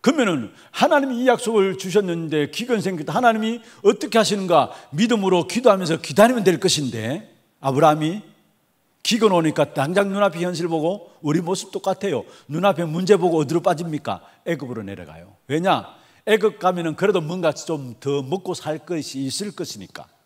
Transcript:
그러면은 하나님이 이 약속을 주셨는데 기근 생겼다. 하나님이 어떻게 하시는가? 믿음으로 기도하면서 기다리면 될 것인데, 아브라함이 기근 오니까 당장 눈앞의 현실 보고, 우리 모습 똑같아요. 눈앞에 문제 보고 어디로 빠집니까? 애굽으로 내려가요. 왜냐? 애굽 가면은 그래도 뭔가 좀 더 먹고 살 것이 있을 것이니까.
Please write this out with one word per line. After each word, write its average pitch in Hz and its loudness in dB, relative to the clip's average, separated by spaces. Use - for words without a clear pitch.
그러면은 196 0
하나님이 269 2
이 262 4
약속을 214 2
주셨는데 165 -2
기근 233 -4
생겼다. 160 -6
하나님이 226 2
어떻게 226 2
하시는가? 175 2
믿음으로 190 2
기도하면서 196 2
기다리면 220 4
될 175 4
것인데, 135 -4
아브라함이 156 2
기근 214 2
오니까 160 2
당장 180 0
눈앞의 190 0
현실 175 -4
보고, 165 -4
우리 156 0
모습 185 -6
똑같아요. 190 -4
눈앞에 170 0
문제 175 2
보고 170 2
어디로 156 0
빠집니까? 151 -4
애굽으로 127 -6
내려가요. 87 -14
왜냐? 156 -2
애굽 214 2
가면은 175 0
그래도 190 2
뭔가 160 -2
좀 139 -8
더 143 -2
먹고 180 -6
살 156 -8
것이 156 -8
있을 156 -8
것이니까. - -14